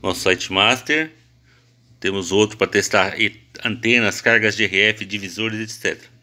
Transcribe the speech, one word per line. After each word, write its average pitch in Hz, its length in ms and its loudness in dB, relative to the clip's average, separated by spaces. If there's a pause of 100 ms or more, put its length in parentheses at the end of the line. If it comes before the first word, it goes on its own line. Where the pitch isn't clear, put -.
Nosso 95 200 -4
site 92 300 0
master. 127 600 0 (880)
Temos 95 320 -4
outro 104 260 2
pra - 80 2
testar 98 560 0
e 101 180 -4 (240)
antenas, 113 560 0
cargas 107 380 2
de 110 60 2
R 95 160 0
F, 107 260 2
divisores, 101 540 -8
et 110 100 -8
cetera. - 400 -8 (140)